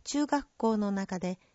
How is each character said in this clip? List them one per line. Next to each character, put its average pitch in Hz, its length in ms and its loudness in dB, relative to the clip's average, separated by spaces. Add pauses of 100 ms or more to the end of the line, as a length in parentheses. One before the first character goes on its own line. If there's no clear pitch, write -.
中 285 220 0
学 277 220 0 (100)
校 226 200 2
の 202 140 0
中 190 280 -4
で 185 180 -2 (180)